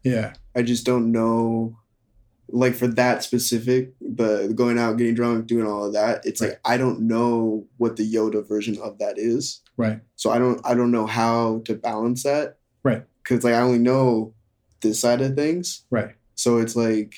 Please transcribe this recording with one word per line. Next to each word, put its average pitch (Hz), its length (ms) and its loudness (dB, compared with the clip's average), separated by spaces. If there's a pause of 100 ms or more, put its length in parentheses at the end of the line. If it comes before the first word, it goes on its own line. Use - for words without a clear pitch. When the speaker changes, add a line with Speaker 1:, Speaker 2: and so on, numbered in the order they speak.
Speaker 1:
Yeah. 110 300 0 (220)
Speaker 2:
I 123 80 0
just 117 220 -2
don't 120 260 2
know, 113 640 0 (720)
like, 123 260 2
for 123 140 -2
that 123 360 2
specific, 123 800 0
the 107 540 -2
going 120 240 2
out, 117 180 0
getting 117 160 2
drunk, 117 320 0
doing 113 220 0
all 104 180 -4
of 104 80 -4
that, 110 320 0
it's 117 160 -4
Speaker 1:
Right. 107 100 -2
Speaker 2:
like, - 140 -14
I 120 120 2
don't 123 240 0
know 113 680 0 (100)
what 117 200 0
the 110 140 -2
Yoda 107 360 0
version 107 340 -4
of 104 180 -12
that 104 200 -4
is. 117 400 -2 (180)
Speaker 1:
Right. 110 220 -2 (160)
Speaker 2:
So - 160 -4
I 120 80 2
don't, 123 260 2
I 123 80 2
don't 120 180 2
know 113 140 2
how 113 600 0
to 107 100 -4
balance 117 480 -4
that. 143 340 -2 (240)
Speaker 1:
Right. 113 220 0 (220)
Speaker 2:
'Cause, 120 180 0
like, 120 100 4
I 117 80 4
only 123 160 4
know 120 560 2 (480)
this 110 180 0
side 123 220 2
of 135 140 0
things. 160 560 -4
Speaker 1:
Right. 110 240 -4 (200)
Speaker 2:
So 120 220 2
it's 113 180 0
like 110 420 0